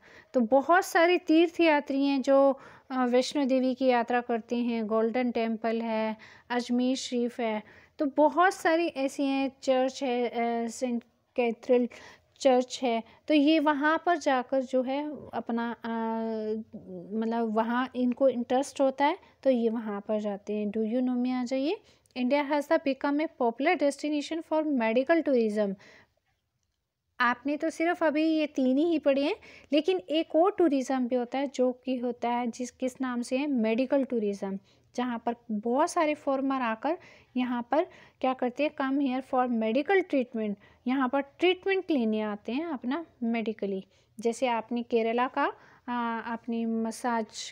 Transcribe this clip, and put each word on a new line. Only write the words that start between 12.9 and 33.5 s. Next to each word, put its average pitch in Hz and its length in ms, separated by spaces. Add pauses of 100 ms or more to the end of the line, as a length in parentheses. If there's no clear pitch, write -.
तो 302 60
ये 302 260
वहाँ 302 460
पर 349 100
जाकर 269 460
जो 254 200
है 285 280 (240)
अपना, 233 500
अ, 226 40 (1300)
मतलब 226 380
वहाँ 233 420
इनको 247 320
इंटरेस्ट 254 520
होता 269 240
है, 330 140 (240)
तो 269 80
ये 233 180
वहाँ 214 320
पर 214 200
जाते 208 320
हैं। 208 140
Do 208 120
you 220 200
know 254 180
में 247 140
आ 254 140
जाइए। 269 320 (420)
India 269 320
has 294 180
the 320 180
become 285 400
a - 20 (140)
popular 269 400
destination 294 600 (100)
for 311 140 (120)
medical 262 500
tourism। 214 460 (1500)
आपने 254 360
तो 320 140
सिर्फ 339 340
अभी 302 200
ये 311 220
तीन 262 320
ही 330 200
पढ़े 277 240
हैं, 359 140 (360)
लेकिन 311 260
एक 320 380
और 381 220
टूरिज्म 269 500
भी 254 80
होता 247 220
है 277 160
जो 254 180
कि 254 240
होता 240 320
है 240 180
जिस, 247 240
किस - 300
नाम 247 220
से 254 160
है, 294 80
मेडिकल 254 580